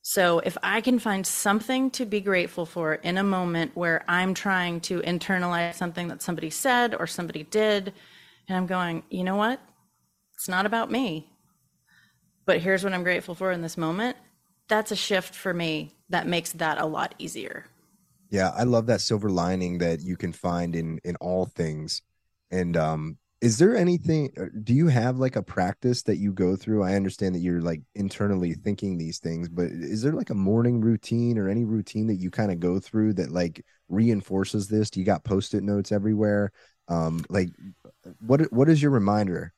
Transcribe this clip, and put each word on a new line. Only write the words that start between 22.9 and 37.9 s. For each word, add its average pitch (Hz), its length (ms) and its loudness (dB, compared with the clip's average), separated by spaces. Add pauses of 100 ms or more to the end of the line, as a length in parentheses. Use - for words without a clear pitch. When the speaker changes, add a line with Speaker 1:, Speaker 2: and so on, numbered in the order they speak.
Speaker 2:
is 113 180 2
there 214 180 6
anything, 165 640 2
uh, 92 60 -4 (160)
do 120 100 0
you 151 160 6
have, 127 300 4
like, 131 180 0
a 101 60 0
practice 98 640 0
that 101 120 2
you 101 160 0
go 92 240 2
through? 107 260 0
I 95 120 2
understand 95 400 0
that 85 60 -2
you're, 87 200 0
like, 82 220 -2 (120)
internally 95 600 0
thinking 98 420 -4
these 80 220 -6
things, 82 300 -4
but 85 180 -2
is 85 360 -4
there, 147 100 0
like, 214 180 -6
a - 40 -4
morning 113 460 2
routine 117 580 2
or 98 100 0
any 117 160 2
routine 107 420 -2
that 107 80 2
you 90 160 -4
kinda 101 260 0
go 87 240 0
through 107 340 2
that, 80 160 -2
like, 87 340 -2 (240)
reinforces 101 800 2
this? 107 220 2
Do 95 100 -4
you 92 60 0
got 101 180 2
Post-it 98 380 0
notes 101 300 0
everywhere? 104 580 2 (380)
Um, 82 400 -2
like, 92 220 0 (720)